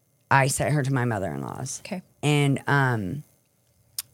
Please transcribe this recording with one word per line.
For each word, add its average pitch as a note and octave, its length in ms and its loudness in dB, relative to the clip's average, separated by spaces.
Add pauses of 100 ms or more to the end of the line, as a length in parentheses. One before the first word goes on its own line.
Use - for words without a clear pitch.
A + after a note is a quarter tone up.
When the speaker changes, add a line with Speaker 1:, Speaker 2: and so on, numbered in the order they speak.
(300)
Speaker 1:
I C3+ 160 6
sent C#3 280 0
her D3+ 80 2
to C3 100 -2
my B2 140 0
mother-in-law's. F2 800 -4
Speaker 2:
Okay. F#3 160 -8 (200)
Speaker 1:
And, C#3+ 440 2
um, B2+ 580 0 (880)